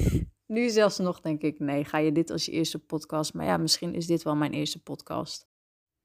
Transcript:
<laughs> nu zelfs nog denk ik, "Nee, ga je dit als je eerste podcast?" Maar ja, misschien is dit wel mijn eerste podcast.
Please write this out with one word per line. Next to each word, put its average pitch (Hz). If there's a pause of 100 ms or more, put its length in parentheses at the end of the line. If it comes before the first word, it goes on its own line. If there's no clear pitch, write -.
(140)
<laughs> -
nu 240
zelfs 214
nog 180
denk 156
ik, 147
"Nee, 143
ga -
je 156
dit 160
als 165
je -
eerste 160
podcast?" 156
Maar 160
ja, 175
misschien 165
is 165
dit 165
wel 151
mijn 147
eerste 147
podcast. - (560)